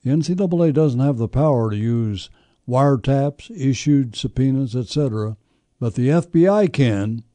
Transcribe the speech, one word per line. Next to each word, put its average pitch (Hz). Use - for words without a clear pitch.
The 127
N 156
C 170
double 175
A 160
doesn't 135
have 139
the 113
power 123
to 104
use 110
wiretaps, 139
issued 139
subpoenas, 131
et 123
cetera, 110
but 120
the 127
F 165
B 170
I 208
can. 113